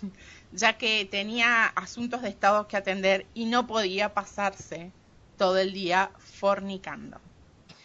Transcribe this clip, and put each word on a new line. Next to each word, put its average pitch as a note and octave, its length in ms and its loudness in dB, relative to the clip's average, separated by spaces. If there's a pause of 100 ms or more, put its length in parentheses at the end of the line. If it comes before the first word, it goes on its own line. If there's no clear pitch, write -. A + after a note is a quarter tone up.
(180)
<laughs> - 340 -20
ya A3 260 2
que A3 260 0
tenía A3+ 600 2
asuntos A#3+ 560 -6
de G#3+ 80 -4
estado G#3 360 2
que G#3+ 120 -6
atender F#3+ 560 2
y A3+ 100 -6
no A#3+ 240 2
podía G#3 460 -2
pasarse G3 760 -6 (460)
todo F#3 220 4
el F#3+ 160 2
día F#3+ 440 2
fornicando. G3 1000 -4 (640)